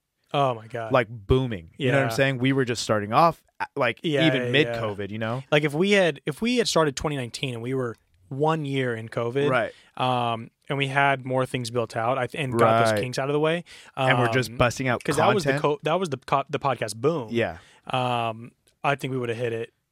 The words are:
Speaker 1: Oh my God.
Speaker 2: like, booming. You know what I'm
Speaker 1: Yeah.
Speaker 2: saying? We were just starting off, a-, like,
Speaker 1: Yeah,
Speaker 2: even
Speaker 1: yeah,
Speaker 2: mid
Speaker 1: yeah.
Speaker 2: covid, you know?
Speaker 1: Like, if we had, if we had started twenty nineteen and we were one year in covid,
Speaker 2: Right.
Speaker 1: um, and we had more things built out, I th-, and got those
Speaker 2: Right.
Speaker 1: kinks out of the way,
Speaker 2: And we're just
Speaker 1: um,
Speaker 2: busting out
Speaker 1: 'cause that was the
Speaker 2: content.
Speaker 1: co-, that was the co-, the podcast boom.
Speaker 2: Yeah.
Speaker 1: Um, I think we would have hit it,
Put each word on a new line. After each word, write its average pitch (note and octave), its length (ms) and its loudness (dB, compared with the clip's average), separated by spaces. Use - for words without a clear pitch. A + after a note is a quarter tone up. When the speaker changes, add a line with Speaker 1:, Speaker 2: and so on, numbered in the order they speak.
Speaker 1:
Oh C#3 200 2
my A2+ 140 -14
God. A2+ 260 -8
Speaker 2:
like, B2 160 4
booming. A2+ 680 -2
You B2+ 140 0
know C#3 60 4
what C3+ 60 4
I'm B2 60 -2
Speaker 1:
Yeah. A2+ 60 -6
Speaker 2:
saying? C3+ 240 2
We C3+ 140 2
were C3+ 120 2
just A#2 180 -2
starting G#2+ 280 0
off, D#3 320 4
a-, - 160 -6
like, B2 280 0
Speaker 1:
Yeah, D3 240 2
Speaker 2:
even C3+ 160 2
Speaker 1:
yeah, A#2+ 80 -2
Speaker 2:
mid D3+ 160 4
Speaker 1:
yeah. A#2 140 -4
Speaker 2:
covid, G2+ 280 -4
you G#2+ 100 -8
know? A#2 320 -4
Speaker 1:
Like, D3+ 120 4
if D3 100 -2
we F#3+ 180 2
had, F3 340 2
if - 160 -6
we A#3+ 160 0
had G#3 100 2
started D#3 280 2
twenty D3+ 220 -4
nineteen B2+ 360 -6
and A2+ 100 -8
we C3 100 -4
were B2 220 -4
one D3+ 340 0
year C3 320 -2
in A2+ 140 -10
covid, B2+ 400 -2
Speaker 2:
Right. A#2+ 240 0
Speaker 1:
um, A#2+ 540 -2
and C#3+ 80 -4
we C#3 100 0
had C#3 380 2
more C3 200 0
things B2 240 -4
built A#2+ 280 -4
out, A#2 200 0
I B2+ 100 -2
th-, - 140 -6
and B2+ 160 -2
got A2+ 280 6
those A2 80 4
Speaker 2:
Right. G#2 80 0
Speaker 1:
kinks B2+ 180 -6
out C3+ 100 -2
of C#3+ 40 -2
the D3 80 0
way, E3 240 0
Speaker 2:
And C3+ 220 2
we're A#2+ 120 4
just B2 200 0
Speaker 1:
um, B2 60 -14
Speaker 2:
busting B2+ 300 2
out A#2 160 0
Speaker 1:
'cause C#3+ 140 -2
that E3+ 160 4
was G3 100 0
the C#3 100 0
Speaker 2:
content. D3 80 -2
Speaker 1:
co-, D3 220 0
that D#3 160 0
was G3 100 -4
the C3 80 -6
co-, C#3 320 0
the C#3+ 100 -4
podcast A#2 360 -2
boom. C3 360 -2
Speaker 2:
Yeah. G#2 260 -2
Speaker 1:
Um, A#2+ 640 -2
I C#3+ 120 2
think C3+ 160 -6
we C3 60 -2
would B2 120 -4
have A2+ 80 -4
hit A#2+ 160 -4
it, A2+ 200 -8